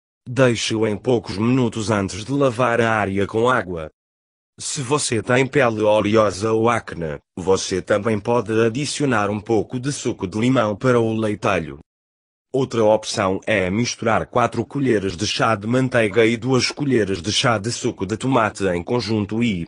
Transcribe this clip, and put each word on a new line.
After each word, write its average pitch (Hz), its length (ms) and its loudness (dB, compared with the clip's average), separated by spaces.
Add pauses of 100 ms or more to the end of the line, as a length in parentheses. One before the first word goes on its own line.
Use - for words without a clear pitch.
(280)
Deixe-o 117 580 2
em 104 120 -2
poucos 110 400 -2
minutos 113 520 0
antes 104 360 -2
de 127 60 -6
lavar 123 460 0
a 113 140 2
área 98 340 0
com 113 220 0
água. 90 400 -2 (720)
Se - 220 -8
você 123 400 -2
tem 127 240 2
pele 117 340 2
oleosa 107 720 2
ou 113 160 4
acne, 85 500 -4 (160)
você 92 460 0
também 104 400 0
pode 117 320 0 (140)
adicionar 120 640 0
um 104 100 -2
pouco 113 400 0
de 135 100 -6
suco 110 360 -6
de 92 120 -6
limão 113 380 2
para 123 240 2
o 110 180 0
leitalho. 95 600 -2 (760)
Outra 123 300 0
opção 107 640 2
é 98 200 2
misturar 107 600 -2
quatro 117 360 0
colheres 107 520 -2
de 101 100 -4
chá 113 300 0
de 104 100 -8
manteiga 117 580 2
e 117 120 2
duas 123 340 0
colheres 107 500 0
de 98 120 -4
chá 113 260 2
de 107 140 -6
suco 98 340 -4
de 107 100 -4
tomate 113 520 0
em 87 120 0
conjunto 110 640 -2
e, 95 260 -2